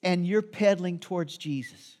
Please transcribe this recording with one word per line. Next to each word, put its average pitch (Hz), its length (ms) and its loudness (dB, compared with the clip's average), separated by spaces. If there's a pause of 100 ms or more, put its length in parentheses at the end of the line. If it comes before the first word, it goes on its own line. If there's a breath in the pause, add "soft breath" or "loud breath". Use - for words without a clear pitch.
and 180 240 2
you're 208 140 2
pedaling 185 580 2
towards 170 380 -6
Jesus? - 640 -8